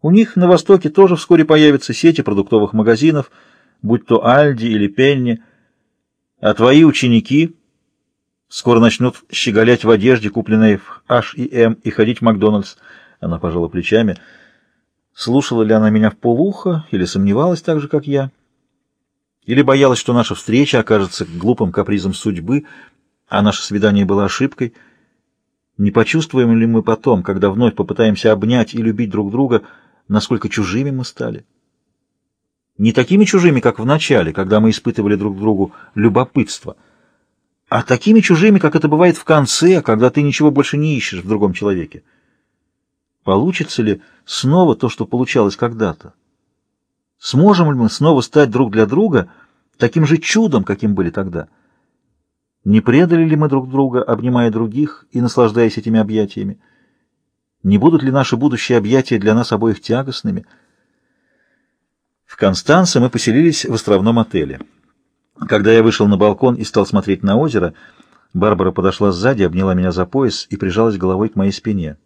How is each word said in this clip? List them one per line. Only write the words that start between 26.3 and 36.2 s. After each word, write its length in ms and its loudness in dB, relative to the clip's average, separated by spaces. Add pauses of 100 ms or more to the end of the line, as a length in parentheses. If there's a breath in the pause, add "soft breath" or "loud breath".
ли 100 2
мы 160 0
потом, 400 -2
когда 280 -2
вновь 240 0
попытаемся 580 0
обнять 420 -2
и 80 -4
любить 280 -4
друг 200 -4
друга, 320 -2 (460 soft breath)
насколько 400 -2
чужими 420 -4
мы 140 -6
стали? 400 -12 (1300)
Не 140 2
такими 320 2
чужими, 360 2
как 180 0
в 60 -8
начале, 480 0
когда 280 0
мы 100 4
испытывали 440 -2
друг 240 -6
другу 340 -2 (220 loud breath)
любопытство, 840 -2 (920)